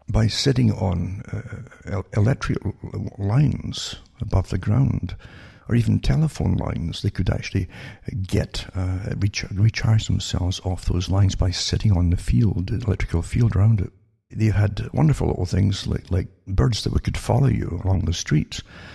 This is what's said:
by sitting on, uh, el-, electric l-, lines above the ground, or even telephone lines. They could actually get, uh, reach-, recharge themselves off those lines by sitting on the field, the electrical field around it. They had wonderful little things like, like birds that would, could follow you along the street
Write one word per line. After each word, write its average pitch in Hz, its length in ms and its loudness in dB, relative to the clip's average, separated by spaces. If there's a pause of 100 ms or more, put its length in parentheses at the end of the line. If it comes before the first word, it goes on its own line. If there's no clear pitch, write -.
by 107 200 2
sitting 123 420 2
on, 95 520 -2 (100)
uh, - 580 -12
el-, 98 160 -6 (100)
electric 113 480 2
l-, 98 80 -4 (460)
lines - 800 0 (240)
above - 300 0
the 98 80 -2
ground, 104 580 0 (520)
or 110 60 0
even 107 240 4
telephone 143 560 0
lines. - 480 -4
They 101 80 0
could - 200 -2
actually - 380 -2 (600)
get, - 360 -2 (120)
uh, 92 420 -4
reach-, - 320 -2
recharge 110 560 2
themselves - 540 -2
off 92 240 -4
those 87 260 0
lines 95 240 4
by 95 160 2
sitting - 400 0
on 87 200 4
the 95 60 4
field, 98 520 2
the - 180 -4
electrical - 360 0
field 117 340 2
around 104 240 6
it. - 120 -4 (380)
They 107 200 0
had 101 420 0
wonderful 135 360 2
little - 180 -2
things 95 400 0
like, - 240 -4
like 90 180 0 (180)
birds 107 380 0
that - 80 -2
would, - 100 0
could - 140 -2
follow 127 320 2
you 107 340 0
along 95 180 2
the 90 120 0
street - 480 -2 (340)